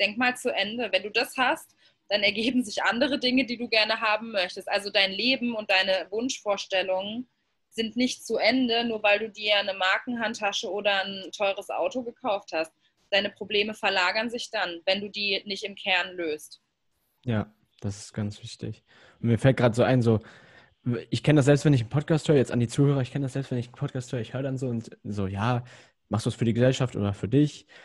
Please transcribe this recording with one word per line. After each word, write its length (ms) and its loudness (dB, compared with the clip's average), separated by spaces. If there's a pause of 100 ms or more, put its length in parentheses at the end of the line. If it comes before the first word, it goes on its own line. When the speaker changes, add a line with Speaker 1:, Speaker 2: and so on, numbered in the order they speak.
Speaker 1:
Denk 160 0
mal 200 0
zu 180 -4
Ende. 380 -4
Wenn 100 0
du 80 -10
das 260 -2
hast, 380 -2 (340)
dann 140 2
ergeben 400 0
sich 220 -4
andere 340 2
Dinge, 280 2
die 100 -6
du 120 -6
gerne 320 2
haben 300 -2
möchtest. 380 -4
Also 220 -2
dein 200 2
Leben 460 0
und 140 -6
deine 400 2
Wunschvorstellungen 1160 -4 (420)
sind 260 -6
nicht 280 0
zu 120 -4
Ende, 480 2
nur 180 -4
weil 160 4
du 100 -4
dir 280 0
eine 180 0
Markenhandtasche 960 -2
oder 340 0
ein 280 -10
teures 380 -2
Auto 320 -2
gekauft 500 -6
hast. 200 -4 (380)
Deine 200 2
Probleme 440 -2
verlagern 560 0
sich 200 -8
dann, 340 -4
wenn 160 2
du 80 -8
die 380 -2
nicht 180 -6
im 100 -10
Kern 400 -2
löst. 460 -6 (640)
Speaker 2:
Ja, 280 -2 (280)
das 180 -6
ist 140 -18
ganz 300 -6
wichtig. 420 -12 (360)
Und 100 0
mir 80 6
fällt 180 6
grad 180 4
so 80 4
ein, 200 4
so, 180 4 (920)
ich 120 -2
kenn 140 6
das 80 6
selbst, 200 6
wenn 100 6
ich 80 4
einen 80 -6
Podcast 380 0
höre, 80 6
jetzt 160 4
an 80 0
die 80 2
Zuhörer, 340 4
ich 80 -4
kenn 100 -4
das 140 -4
selbst, 160 -6
wenn 80 -2
ich 80 -4
einen 80 -20
Podcast 380 -6
höre, 80 -2
ich 120 -8
höre 100 -4
dann 140 -4
so 120 -4
und 360 -6
so, 220 -4
ja, 380 0 (440)
machst 160 -2
du 60 0
es 60 -6
für 100 0
die 80 2
Gesellschaft 420 2
oder 160 0
für 160 -6
dich, 380 2 (180)